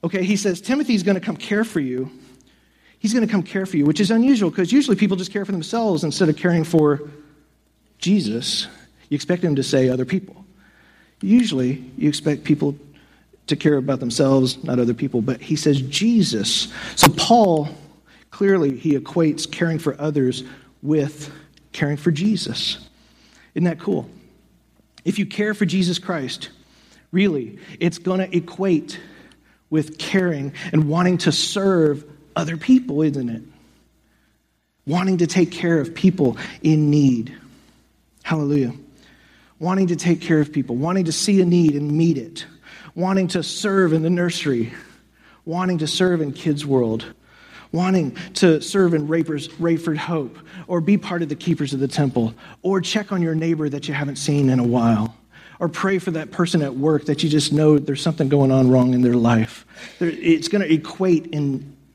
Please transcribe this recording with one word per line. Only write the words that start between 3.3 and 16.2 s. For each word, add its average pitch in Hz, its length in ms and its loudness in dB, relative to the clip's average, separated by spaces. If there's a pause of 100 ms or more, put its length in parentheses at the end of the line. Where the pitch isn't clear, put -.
care 190 240 -4
for 170 120 -4
you, 143 80 4
which 156 160 2
is 196 100 2
unusual 226 400 4
'cause 180 200 -2
usually 254 260 4
people 196 180 2
just 180 160 -8
care 202 140 -4
for 196 80 -6
themselves 190 500 -2
instead 160 260 0
of 151 60 2
caring 170 300 0
for 147 440 2 (880)
Jesus. 147 680 -2 (420)
You 147 60 -2
expect 175 280 -2
him 156 120 2
to 135 80 0
say 131 260 2
other 127 160 -2
people. - 400 -6 (760)
Usually 190 600 2 (140)
you 147 120 0
expect 147 340 -2
people 147 340 0 (720)
to 147 80 0
care 147 220 2
about 131 220 -2
themselves, 131 640 2
not 127 140 -2
other 120 160 2
people. 120 300 -2
But 120 180 -4
he - 140 -2
says 143 260 2
Jesus. 170 840 0 (280)